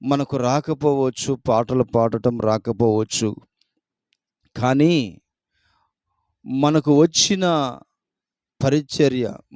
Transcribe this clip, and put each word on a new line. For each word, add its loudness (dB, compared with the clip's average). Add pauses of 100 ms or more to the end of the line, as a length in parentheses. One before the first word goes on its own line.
(100)
మనకు -2 (120)
రాకపోవచ్చు, -2 (180)
పాటలు 0 (100)
పాడటం 0 (140)
రాకపోవచ్చు, -2 (1300)
కానీ 2 (1700)
మనకు 2 (100)
వచ్చిన 0 (1200)
పరిచర్య, 0 (300)